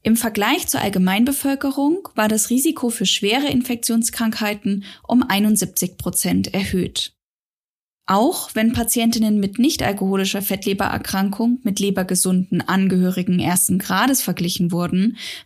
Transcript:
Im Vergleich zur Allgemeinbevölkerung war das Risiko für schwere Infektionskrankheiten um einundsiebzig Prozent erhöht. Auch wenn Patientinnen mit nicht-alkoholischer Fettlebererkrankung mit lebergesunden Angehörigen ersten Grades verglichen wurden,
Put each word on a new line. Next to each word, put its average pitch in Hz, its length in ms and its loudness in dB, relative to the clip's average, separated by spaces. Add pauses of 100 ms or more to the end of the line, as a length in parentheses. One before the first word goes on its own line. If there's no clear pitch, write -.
Im 220 120 4
Vergleich 233 520 0
zur - 140 -2
Allgemeinbevölkerung 277 1300 0
war 214 140 2
das 214 240 0
Risiko 262 400 0
für 202 160 -2
schwere 262 400 0
Infektionskrankheiten 226 1400 -2 (240)
um 240 160 4
einundsiebzig 196 720 0
Prozent - 560 -2
erhöht. - 600 -4 (1000)
Auch 226 440 2
wenn 226 180 2
Patientinnen 226 680 2
mit 196 200 -2
nicht-alkoholischer 196 840 0
Fettlebererkrankung 202 1200 -2
mit 196 180 -2
lebergesunden 185 840 0
Angehörigen 185 800 2
ersten 180 380 0
Grades 226 460 0
verglichen 175 480 -2
wurden, 180 460 0 (280)